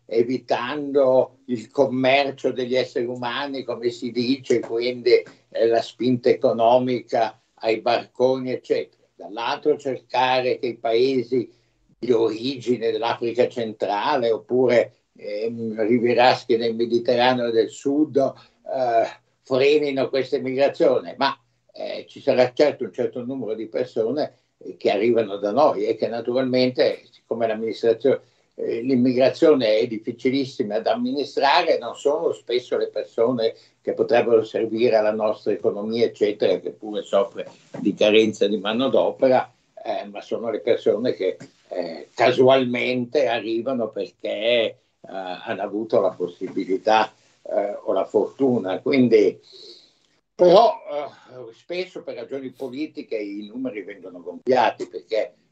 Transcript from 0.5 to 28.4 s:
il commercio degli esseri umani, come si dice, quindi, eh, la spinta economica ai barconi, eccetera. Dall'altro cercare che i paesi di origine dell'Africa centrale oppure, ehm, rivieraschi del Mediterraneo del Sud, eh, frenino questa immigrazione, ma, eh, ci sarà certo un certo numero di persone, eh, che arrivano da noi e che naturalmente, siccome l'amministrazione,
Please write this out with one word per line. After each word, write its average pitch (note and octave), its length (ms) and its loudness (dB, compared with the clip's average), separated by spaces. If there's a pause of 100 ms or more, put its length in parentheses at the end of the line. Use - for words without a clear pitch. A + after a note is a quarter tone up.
il A2+ 260 -6
commercio C3+ 800 2
degli B2 240 -4
esseri B2 300 -2
umani, B2+ 580 -6
come A#2+ 260 -6
si A#2+ 220 -6
dice, B2 480 0
quindi, A#2+ 640 2 (260)
eh, A2 160 0
la A2+ 160 2
spinta B2 480 0
economica B2 1120 2 (140)
ai A2 260 -2
barconi, B2+ 680 0
eccetera. - 500 -4 (140)
Dall'altro A#2+ 640 -4
cercare B2+ 800 -2
che C3 80 -4
i A2+ 100 -6
paesi A#2+ 720 0 (460)
di A2+ 140 -2
origine A#2 800 0
dell'Africa A#2 560 -2
centrale A2+ 840 -2
oppure, A#2+ 640 2 (220)
ehm, A2 680 -6
rivieraschi A#2+ 760 2
del A2+ 180 -4
Mediterraneo A#2+ 720 0
del A2+ 200 2
Sud, C#3 480 -2
eh, B2+ 1000 -2 (220)
frenino C#3 680 2
questa C3+ 280 -2
immigrazione, C3 800 0
ma, C3+ 180 0 (380)
eh, G2 340 -10
ci - 140 -20
sarà B2+ 320 2
certo C#3+ 300 0
un A2 100 -8
certo A#2+ 300 -6
numero A#2 320 -8
di A2 100 -8
persone, B2+ 680 -4 (280)
eh, - 140 -16
che - 140 0
arrivano G#2+ 460 0
da G2+ 140 -2
noi A2+ 340 2
e A2+ 100 -2
che A2 120 -4
naturalmente, B2+ 1040 -2
siccome - 360 -6
l'amministrazione, A2+ 720 0 (320)